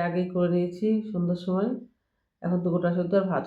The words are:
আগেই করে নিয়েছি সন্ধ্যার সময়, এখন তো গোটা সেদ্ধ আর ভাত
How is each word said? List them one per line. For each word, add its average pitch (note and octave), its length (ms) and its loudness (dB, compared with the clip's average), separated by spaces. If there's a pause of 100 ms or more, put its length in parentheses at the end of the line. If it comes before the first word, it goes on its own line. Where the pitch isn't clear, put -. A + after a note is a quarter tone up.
আগেই F3+ 260 0
করে F3+ 160 2
নিয়েছি F3 380 0 (240)
সন্ধ্যার F3 340 0
সময়, F#3+ 240 0 (720)
এখন F3+ 220 0
তো F3+ 60 0
গোটা F3 280 2
সেদ্ধ F3 220 -2
আর F#3+ 120 2
ভাত D3 160 -2